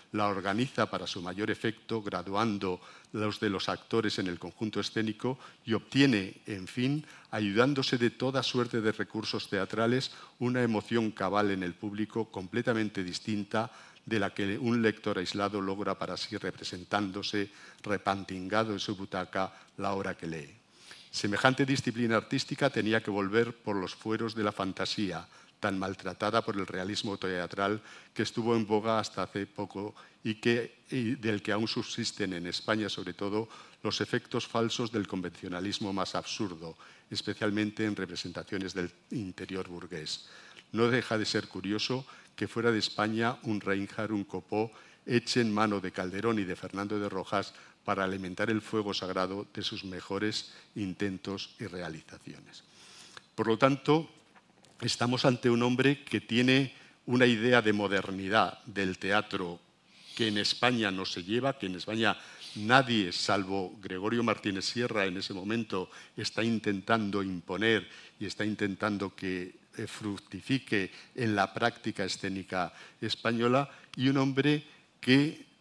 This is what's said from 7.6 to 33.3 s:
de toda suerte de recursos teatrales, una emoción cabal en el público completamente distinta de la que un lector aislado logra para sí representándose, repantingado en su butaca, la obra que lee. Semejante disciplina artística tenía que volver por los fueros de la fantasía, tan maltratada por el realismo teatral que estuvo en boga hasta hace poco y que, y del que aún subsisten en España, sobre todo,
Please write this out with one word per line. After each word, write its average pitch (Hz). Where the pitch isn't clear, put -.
de 120
toda 131
suerte 120
de 107
recursos -
teatrales, 110
una 123
emoción 113
cabal 98
en 95
el 87
público 104
completamente 107
distinta 104
de 110
la 98
que 101
un 117
lector 107
aislado 101
logra 98
para 90
sí -
representándose, 98
repantingado 98
en 98
su 104
butaca, 95
la 98
obra 95
que 90
lee. 78
Semejante 131
disciplina 120
artística 135
tenía 110
que 107
volver 104
por 104
los 90
fueros 110
de 110
la 104
fantasía, 95
tan 98
maltratada 95
por 104
el 95
realismo 98
teatral 95
que 113
estuvo 117
en 110
boga 110
hasta 101
hace 101
poco 101
y 113
que, 117
y 127
del 110
que 107
aún 107
subsisten -
en 87
España, 110
sobre 92
todo, 104